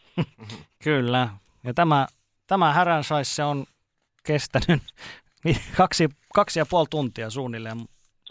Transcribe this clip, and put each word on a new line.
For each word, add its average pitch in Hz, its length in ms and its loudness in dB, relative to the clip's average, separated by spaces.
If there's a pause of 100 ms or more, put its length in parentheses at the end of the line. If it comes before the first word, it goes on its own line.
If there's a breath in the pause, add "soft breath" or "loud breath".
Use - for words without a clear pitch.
(160)
<laughs> - 680 -10
Kyllä. 127 440 2 (360)
Ja 123 100 -6
tämä, 151 320 4 (400)
tämä 180 260 2
härän 170 320 2
sais, 147 320 -2
se 151 80 -2
on 143 200 -2 (640)
kestänyt 147 560 0 (600 loud breath)
<laughs> - 320 -2
kaksi, 185 320 4 (260)
kaksi 202 240 2
ja 151 120 0
puoli 165 200 2
tuntia 117 400 -6
suunnilleen. 113 460 -8 (540)